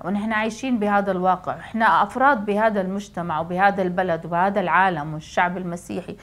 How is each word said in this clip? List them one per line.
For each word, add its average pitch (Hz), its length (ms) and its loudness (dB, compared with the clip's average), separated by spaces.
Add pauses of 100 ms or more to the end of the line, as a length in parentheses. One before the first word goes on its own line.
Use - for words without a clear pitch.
ونحن 202 280 -2
عايشين 226 460 -2
بهذا 202 340 2
الواقع، 180 440 0
نحن 220 260 -6
أفراد 208 640 4
بهذا 208 340 2
المجتمع 185 600 -4
وبهذا 185 420 2
البلد 180 440 0
وبهذا 185 340 0
العالم 170 540 2
والشعب 180 420 -2
المسيحي 180 680 -8